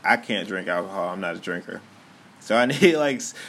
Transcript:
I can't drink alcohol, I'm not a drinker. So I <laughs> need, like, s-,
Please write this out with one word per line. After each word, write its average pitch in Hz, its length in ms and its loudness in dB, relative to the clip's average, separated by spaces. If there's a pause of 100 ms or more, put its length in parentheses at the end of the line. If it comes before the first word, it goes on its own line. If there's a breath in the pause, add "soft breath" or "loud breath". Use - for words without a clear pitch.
I 113 140 4
can't 104 300 -4
drink 92 200 -6
alcohol, 90 420 -2
I'm 92 120 -6
not 85 140 -4
a 85 40 -12
drinker. 90 420 -8 (600)
So - 140 0
I 123 100 6
<laughs> - 20 0
need, 156 300 6
like, 143 200 0
s-, - 160 -10 (160 loud breath)